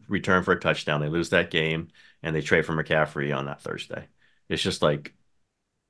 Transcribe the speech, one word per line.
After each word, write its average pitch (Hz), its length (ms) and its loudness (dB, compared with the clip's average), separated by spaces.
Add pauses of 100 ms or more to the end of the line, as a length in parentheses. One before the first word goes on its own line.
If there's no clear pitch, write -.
return 92 360 2
for 92 80 2
a 87 80 2
touchdown. 78 400 0
They 73 80 -2
lose 82 220 -2
that 90 200 2
game, 80 380 -2 (340)
and 80 120 -4
they 78 80 0
trade 80 220 4
for 82 100 -4
McCaffrey 76 640 0
on 69 100 -4
that 71 140 -10
Thursday. - 460 -10 (420)
It's 80 140 -4
just 92 200 -2
like, 73 320 0 (760)